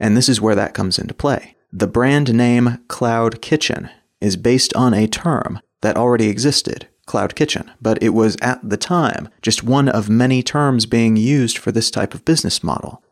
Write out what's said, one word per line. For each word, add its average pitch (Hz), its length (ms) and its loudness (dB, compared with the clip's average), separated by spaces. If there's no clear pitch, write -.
and 107 160 2
this 127 140 2
is 113 100 2
where 107 160 2
that 98 180 -2
comes 95 240 -2
into - 160 -8
play. - 420 -4
The 98 140 -2
brand 131 480 2
name 120 440 4
Cloud 117 540 -2
Kitchen - 480 -2
is 95 160 0
based 120 380 0
on 123 180 2
a 107 140 4
term - 540 -4
that 107 140 0
already 117 320 2
existed 120 580 -2
cloud 101 240 -4
kitchen, - 360 -4
but 110 180 0
it 113 100 2
was 110 300 2
at 123 220 -2
the 104 140 -4
time - 520 -2
just 110 220 -2
one 135 240 2
of 104 200 0
many 123 360 2
terms 131 420 0
being 117 300 2
used 123 420 2
for - 140 -4
this 113 180 -2
type - 240 -4
of - 100 -18
business - 380 0
model, - 500 -6